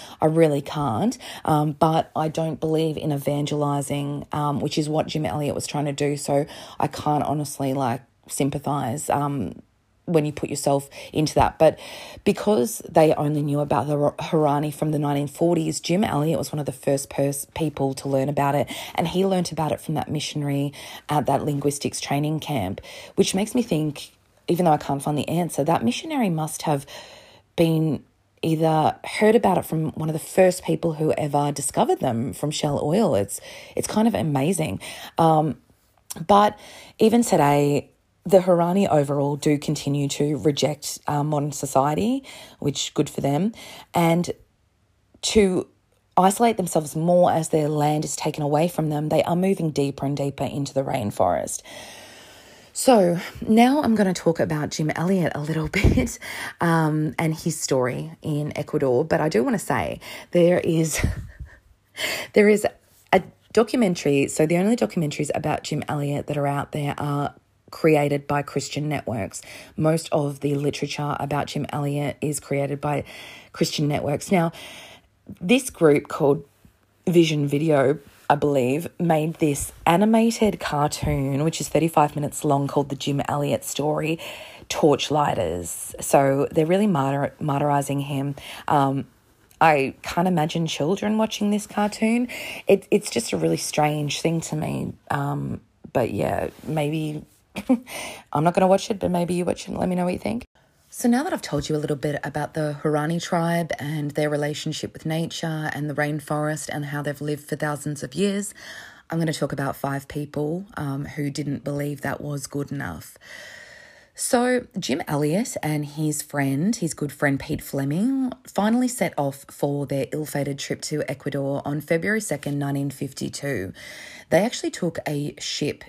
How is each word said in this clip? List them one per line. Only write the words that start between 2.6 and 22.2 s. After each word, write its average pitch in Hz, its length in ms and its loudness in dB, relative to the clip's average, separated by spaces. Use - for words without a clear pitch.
believe 160 360 0
in 156 160 -4
evangelizing, 143 1200 -2
um, 147 280 -2
which 143 180 -2
is 151 100 0
what 151 180 0
Jim 156 200 -4
Elliot 147 280 -2
was - 120 -6
trying 151 200 -4
to 143 60 -2
do. 143 240 -2
So 143 300 0
I - 80 0
can't 147 380 -2
honestly, 139 500 -4
like, 135 280 -2
sympathize, 139 840 -4
um, 143 500 -2
when 156 180 2
you 151 80 -2
put - 180 -6
yourself 139 400 0
into 151 240 0
that. 131 200 4
But - 220 6
because 214 640 2
they 160 260 6
only 147 280 0
knew 147 180 0
about 143 260 0
the 147 80 -2
Harani 151 560 2
from 156 160 -2
the 151 80 0
nineteen 143 300 0
forties, 165 500 0
Jim 180 240 0
Elliot 151 340 0
was - 140 -4
one 151 80 -6
of 143 80 -4
the 143 60 -6
first - 380 -2
pers-, 139 440 -2
people 139 400 -2
to 139 140 -8
learn 135 200 2
about 143 280 2
it. 127 120 0
And 170 100 0
he 180 180 0
learnt 185 280 0
about 156 180 -2
it - 100 -4
from 160 140 -4
that - 160 -4
missionary 143 600 -2
at 151 180 0
that 139 180 2
linguistics 139 560 -2
training 151 400 -2